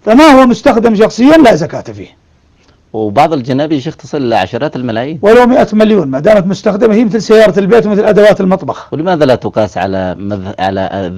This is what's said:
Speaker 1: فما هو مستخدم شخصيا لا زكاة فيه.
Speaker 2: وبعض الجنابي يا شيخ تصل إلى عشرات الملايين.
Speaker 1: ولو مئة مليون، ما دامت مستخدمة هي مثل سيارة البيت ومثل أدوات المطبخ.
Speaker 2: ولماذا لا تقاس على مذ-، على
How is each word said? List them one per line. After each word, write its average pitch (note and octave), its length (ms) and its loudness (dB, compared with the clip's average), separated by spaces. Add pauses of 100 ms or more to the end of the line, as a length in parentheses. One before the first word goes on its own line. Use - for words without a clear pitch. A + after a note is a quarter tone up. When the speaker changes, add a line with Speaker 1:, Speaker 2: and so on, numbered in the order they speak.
Speaker 1:
فما A#3+ 180 4
هو C4 220 6
مستخدم A#3 500 0
شخصيا A#3 420 2
لا A#3+ 180 4
زكاة D3+ 260 -6
فيه. G2+ 260 -16 (840)
Speaker 2:
وبعض A2 400 0
الجنابي C#3+ 420 -2
يا C#3+ 40 -2
شيخ D3+ 160 -10
تصل - 220 -10
إلى A#2+ 180 -2
عشرات A2+ 400 -4
الملايين. B2+ 460 -6
Speaker 1:
ولو A#3 240 4
مئة A#3+ 280 2
مليون، G#3 340 2
ما C3+ 120 -4
دامت G3 280 2
مستخدمة G3+ 480 -2
هي A#3+ 100 2
مثل G#3+ 160 -2
سيارة G#3+ 380 2
البيت G3 260 2
ومثل G#3 200 -2
أدوات G#3 360 2
المطبخ. F#3 520 -4
Speaker 2:
ولماذا D#3 320 -2
لا B2+ 100 2
تقاس G#2+ 420 -4
على F#2 420 -4
مذ-، G2+ 420 -10
على F#2+ 560 -4